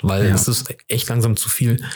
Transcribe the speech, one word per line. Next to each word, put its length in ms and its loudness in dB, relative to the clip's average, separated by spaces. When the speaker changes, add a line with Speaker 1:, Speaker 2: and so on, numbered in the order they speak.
Speaker 1:
weil 260 2
Speaker 2:
Ja. 80 4
Speaker 1:
es 120 2
ist 260 -4
echt 220 -2
langsam 260 2
zu 140 -4
viel. 340 0